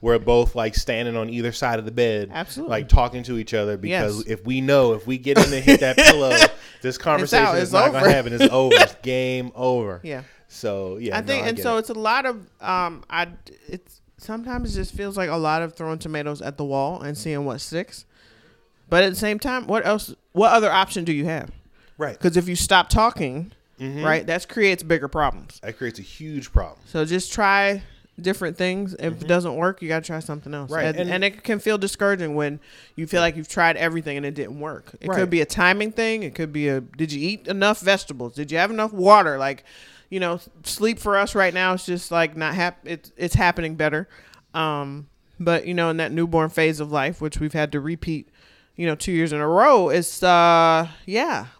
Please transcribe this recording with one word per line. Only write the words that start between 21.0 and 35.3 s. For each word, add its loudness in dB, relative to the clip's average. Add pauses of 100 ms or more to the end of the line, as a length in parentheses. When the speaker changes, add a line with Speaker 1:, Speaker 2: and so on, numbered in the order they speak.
Speaker 2:
do -2
you -2
have? -6 (480)
Speaker 1:
Right. -8
Speaker 2:
'Cause 2
if 2
you -4
stop 4
talking, 0 (280)
Speaker 1:
Mm-hmm. -8
Speaker 2:
right, 2
that -4
creates 0
bigger 0
problems. -4
Speaker 1:
That -12
creates -8
a -16
huge -12
problem. 2
Speaker 2:
So -2
just -4
try 2 (380)
different -4
things. -2
If -6
Speaker 1:
Mm-hmm. -12
Speaker 2:
it -10
doesn't 2
work, -2
you -10
gotta -2
try -8
something -12
else. -10
Speaker 1:
Right, -2
Speaker 2:
And, -2
Speaker 1:
and -2
Speaker 2:
and -2
it -4
can -4
feel 0
discouraging -2
when -4 (340)
you -8
feel 0
like 0
you've -12
tried 2
everything -4
and -8
it -8
didn't -10
work. -14
It -8
Speaker 1:
Right. 0
Speaker 2:
could 0